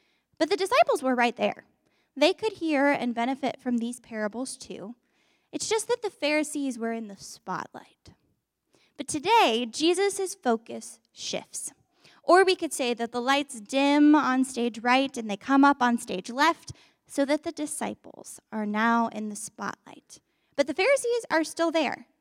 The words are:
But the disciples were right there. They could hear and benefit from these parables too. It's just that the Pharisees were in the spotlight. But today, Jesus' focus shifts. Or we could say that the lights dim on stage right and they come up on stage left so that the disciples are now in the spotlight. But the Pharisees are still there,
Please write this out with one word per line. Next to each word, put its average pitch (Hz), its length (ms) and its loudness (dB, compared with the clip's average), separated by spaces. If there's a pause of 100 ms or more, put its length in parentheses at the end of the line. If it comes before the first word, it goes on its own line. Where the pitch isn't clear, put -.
(380)
But 311 120 0
the 370 80 0
disciples 466 440 2
were 262 140 0
right 240 200 0
there. - 280 -4 (520)
They 294 180 4
could 427 200 -4
hear 302 340 0
and 247 280 0
benefit 254 460 -4
from 247 160 -2
these 240 240 -6
parables 220 560 -8
too. 196 380 -14 (580)
It's - 160 -6
just 427 180 -2
that 480 140 -2
the 415 80 -4
Pharisees 294 680 -2
were 226 140 -4
in 226 160 -8
the 202 80 -16
spotlight. - 920 -12 (880)
But 285 100 -10
today, 302 640 2
Jesus' 359 640 -2
focus 233 640 -4 (140)
shifts. - 580 -10 (520)
Or 359 200 8
we 359 120 2
could 339 180 -6
say 247 220 -2
that 233 180 -6
the 247 80 -4
lights 269 400 -2
dim 285 540 6
on 262 280 2
stage 233 360 -4
right 262 360 2
and 226 140 -8
they 196 80 -4
come 269 260 4
up 277 180 6
on 240 160 2
stage 190 320 -8
left 294 420 0 (360)
so - 160 0
that 294 200 0
the 339 100 -6
disciples - 880 -10 (100)
are 214 140 -4
now 226 440 2
in 214 200 -8
the 208 60 -10
spotlight. - 840 -14 (380)
But 285 100 2
the 311 60 -4
Pharisees 480 580 0
are 320 140 2
still 330 260 -2
there, 285 360 -2 (140)